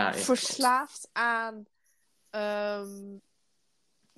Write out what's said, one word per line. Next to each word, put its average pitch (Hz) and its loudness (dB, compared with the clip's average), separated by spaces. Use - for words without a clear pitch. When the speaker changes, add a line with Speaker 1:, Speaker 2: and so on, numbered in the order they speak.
Speaker 1:
ja, 95 4
klopt. 104 -2
Speaker 2:
Verslaafd 254 2
aan, 226 -2
ehm, 208 -4